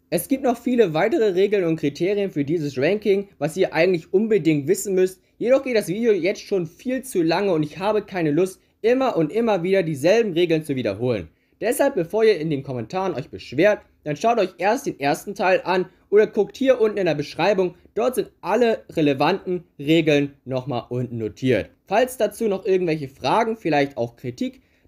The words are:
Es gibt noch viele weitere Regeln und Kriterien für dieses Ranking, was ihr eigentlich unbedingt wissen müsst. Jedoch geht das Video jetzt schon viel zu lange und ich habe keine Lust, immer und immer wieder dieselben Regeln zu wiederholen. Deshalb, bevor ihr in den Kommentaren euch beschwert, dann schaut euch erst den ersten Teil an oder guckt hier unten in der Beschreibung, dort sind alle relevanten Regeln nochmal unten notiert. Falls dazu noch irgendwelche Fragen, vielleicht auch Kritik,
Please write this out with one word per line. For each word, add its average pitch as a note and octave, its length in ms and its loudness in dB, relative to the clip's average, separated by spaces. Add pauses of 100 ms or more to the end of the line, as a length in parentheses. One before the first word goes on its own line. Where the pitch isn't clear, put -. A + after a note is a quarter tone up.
Es - 180 -4
gibt C4 160 -2
noch A#3+ 140 0
viele A#3 360 2
weitere A3 360 2
Regeln G3 340 2
und E3 140 0
Kriterien F#3 520 -2
für D3 160 -4
dieses D3 320 -4
Ranking, G3 520 0 (100)
was D3+ 180 -4
ihr F#3 160 0
eigentlich E3+ 400 0
unbedingt D#3+ 540 2
wissen G3 260 -2
müsst. F#3 260 0 (200)
Jedoch C4 240 2
geht B3+ 120 -2
das G3+ 120 0
Video A3 240 0
jetzt G3 300 -2
schon F#3 260 -4
viel B3+ 340 -6
zu - 220 -2
lange F3+ 280 0
und D#3 120 0
ich D3+ 160 -8
habe G#3 240 0
keine F3+ 260 -4
Lust, F3+ 320 -2 (220)
immer B3 320 2
und D#3 160 0
immer G#3 320 0
wieder F#3+ 180 2
dieselben E3+ 520 2
Regeln E3 300 0
zu D3 120 -6
wiederholen. A2 540 -2 (320)
Deshalb, C#4 340 0
bevor G3+ 280 -2
ihr G#3+ 160 4
in D#3+ 120 -4
den C3+ 100 -2
Kommentaren C#3+ 540 -6
euch B2 140 -8
beschwert, F3+ 500 0 (240)
dann D3+ 120 -4
schaut A3+ 220 0
euch F#3 120 0 (100)
erst G#3+ 260 -2
den - 140 -6
ersten D#3+ 340 -2
Teil F#3 300 2
an F3+ 240 -2 (240)
oder G#3 160 6
guckt G#3 300 -2
hier B3+ 220 6
unten G#3+ 200 2
in F#3+ 80 2
der D#3 80 2
Beschreibung, F3 580 0 (220)
dort A#3 180 0
sind - 160 -4 (120)
alle A3 500 0
relevanten D#3+ 720 0 (160)
Regeln D3 540 2 (120)
nochmal B2 440 -6
unten A#2+ 280 -6
notiert. A2 540 -2 (160)
Falls A#3+ 300 0
dazu A3 300 -2
noch F#3+ 200 -2
irgendwelche E3+ 400 0
Fragen, A3 500 -2
vielleicht C#3+ 400 0
auch A#2+ 180 -4
Kritik, C3 460 -8 (260)